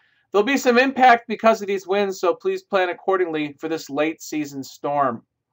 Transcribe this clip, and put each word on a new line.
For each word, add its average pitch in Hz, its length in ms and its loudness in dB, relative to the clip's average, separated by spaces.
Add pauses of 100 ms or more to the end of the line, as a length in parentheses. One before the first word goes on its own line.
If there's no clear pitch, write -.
(320)
There'll 285 140 2
be 277 100 0
some 247 220 2
impact 254 500 4
because 220 320 2
of 202 80 -8
these 190 200 -4
winds, 196 320 -2
so 170 160 2
please 190 260 -6
plan 185 280 0
accordingly 165 720 -2
for 160 80 -8
this 160 220 -6
late 151 320 -4
season 139 420 -8
storm. 139 600 -4 (300)